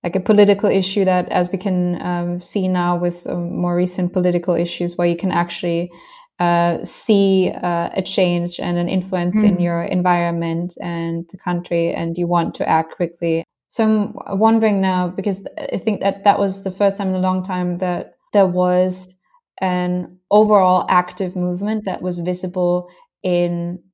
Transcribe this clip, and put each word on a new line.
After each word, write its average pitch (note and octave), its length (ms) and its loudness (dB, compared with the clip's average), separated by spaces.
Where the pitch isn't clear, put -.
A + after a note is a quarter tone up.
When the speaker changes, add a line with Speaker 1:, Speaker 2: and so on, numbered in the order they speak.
Speaker 1:
Like F3 140 -4
a F#3+ 40 2
political G3+ 480 4
issue F#3+ 360 2
that, F3+ 260 2
as F3+ 200 2
we F3+ 80 -4
can, F3+ 440 0
um, F3 380 -2
see F#3 260 -4
now F3+ 300 0
with, F3 320 -2
um, F3 280 -4
more F3 200 0
recent F3+ 360 0
political F3 420 0
issues, F3 420 -2
where F3 100 0
you E3+ 100 2
can F3+ 140 -2
actually, F3 640 -2
uh, F3 420 2
see, F#3+ 720 2
uh, E3+ 320 -2
a F#3+ 80 -2
change F3 560 0
and F3+ 180 -2
an F3 120 0
influence F3+ 480 -2
in G#3 220 4
Speaker 2:
Mm. F3 40 0
Speaker 1:
your E3+ 220 0
environment E3+ 960 0
and E3+ 500 -6
the F#3 80 -18
country, E3+ 540 -2
and E3 260 -4
you F3 80 0
want E3+ 300 0
to - 120 -4
act D#3+ 280 0
quickly. E3 480 -2
So - 160 -2
I'm G#3+ 540 -2
wondering A3 420 4
now, F#3 280 2
because F#3+ 380 -4
I G3 60 -4
think G3+ 220 -2
that G3 240 -2
that G3+ 140 4
was G3 260 -2
the F#3 80 -4
first G3 260 0
time F#3+ 120 -2
in F#3 40 0
a F#3 60 -2
long F#3 240 0
time F3+ 340 -2
that F3+ 360 -4
there G3 160 6
was F3+ 640 0
an F3+ 580 -2
overall G3+ 560 4
active F#3 480 0
movement F#3+ 480 -2
that - 180 -6
was F3 160 -4
visible F3+ 720 -2
in F3 560 0